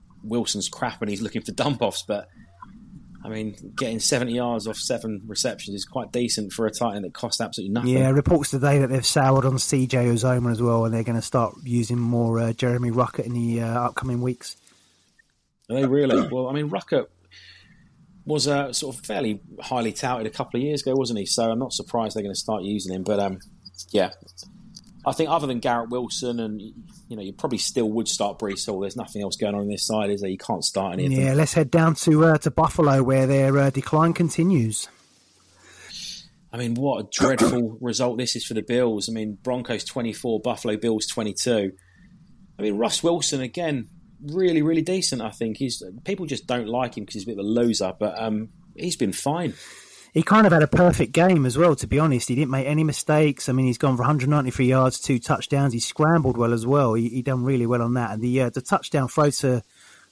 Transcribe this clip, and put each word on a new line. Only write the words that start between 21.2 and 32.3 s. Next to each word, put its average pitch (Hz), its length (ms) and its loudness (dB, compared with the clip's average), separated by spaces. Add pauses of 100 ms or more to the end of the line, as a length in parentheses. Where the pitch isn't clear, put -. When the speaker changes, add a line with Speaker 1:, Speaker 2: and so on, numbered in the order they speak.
Speaker 1:
So 113 260 0
I'm 113 80 0
not 127 140 -4
surprised 110 440 -4
they're 107 60 -4
gonna 98 120 -6
start 104 280 -4
using 95 320 -4
him. 92 100 -6
But, 101 160 0
um, 95 180 -2 (520)
yeah, 92 200 2 (960)
I 139 60 0
think 160 160 0
other 151 180 0
than 123 140 -2
Garrett 120 300 -2
Wilson, 123 500 -4
and, 107 180 -6 (500)
you 120 80 -12
know, 107 40 -10
you 98 140 -10
probably - 240 -4
still 113 340 0
would 110 160 -2
start 101 300 -2
Breece 98 260 -4
Hall. 98 160 -4
There's 98 160 -6
nothing 107 240 -10
else 98 160 -6
going 104 180 -2
on, 101 60 -2
on 101 80 -2
this 101 180 -4
side, 107 220 0
is 101 140 -2
there? 95 80 -4
You 95 80 -6
can't 92 260 -4
start 95 300 -2
any 135 100 -2
of 135 80 0
them. 131 80 2
Speaker 2:
Yeah, 135 140 2
let's 147 180 2
head 156 180 2
down 165 260 4
to, 156 280 4
uh, 160 140 6